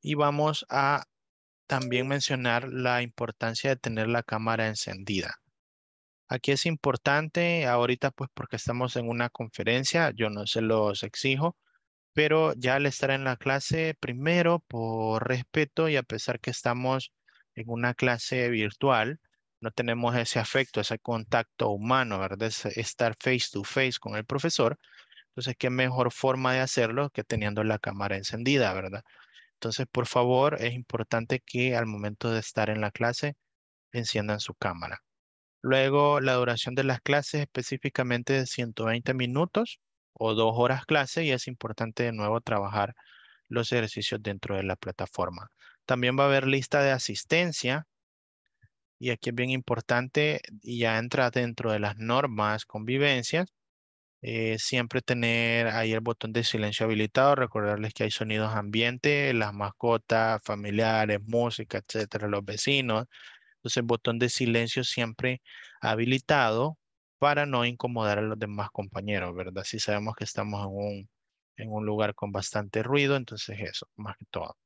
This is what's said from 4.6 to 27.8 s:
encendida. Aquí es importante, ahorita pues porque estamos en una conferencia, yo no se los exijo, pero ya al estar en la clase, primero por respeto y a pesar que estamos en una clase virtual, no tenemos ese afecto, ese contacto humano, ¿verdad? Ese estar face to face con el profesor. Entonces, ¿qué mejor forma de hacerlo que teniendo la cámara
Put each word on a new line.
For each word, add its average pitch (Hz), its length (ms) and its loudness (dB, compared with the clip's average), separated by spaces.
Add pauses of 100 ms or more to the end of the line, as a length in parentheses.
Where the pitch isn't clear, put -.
encendida. 98 720 -4 (920)
Aquí 127 220 0
es 139 140 0
importante, 156 1000 0
ahorita 123 460 2
pues - 220 -10
porque - 240 -8
estamos 123 400 -2
en 117 100 -2
una 120 220 -2
conferencia, 123 840 0
yo 110 180 -2
no 104 160 -6
se 113 160 0
los 110 420 2
exijo, 135 520 0 (580)
pero 151 440 4
ya 127 180 2
al 143 100 2
estar 135 260 0
en 135 120 0
la 131 140 0
clase, 160 600 0
primero 170 680 2
por 113 580 0
respeto 147 600 0
y 151 80 2
a 127 80 2
pesar 117 380 -4
que 127 100 -6
estamos 127 640 0 (420)
en 113 140 -10
una 120 240 0
clase 123 560 0
virtual, 117 720 0 (400)
no 113 100 -6
tenemos 120 460 0
ese 117 220 0
afecto, 120 420 0
ese 110 180 -2
contacto 113 680 -2
humano, 110 500 0
¿verdad? 98 300 -2
Ese - 300 -6
estar 110 400 0
face 127 340 0
to 101 100 -4
face 131 340 0
con 104 200 -8
el 110 80 -6
profesor. 131 520 0 (520)
Entonces, 127 280 -6
¿qué 131 120 0
mejor 127 420 2
forma 131 420 2
de 131 60 2
hacerlo 131 500 0
que - 140 -6
teniendo 107 400 -2
la 107 160 0
cámara 98 380 -4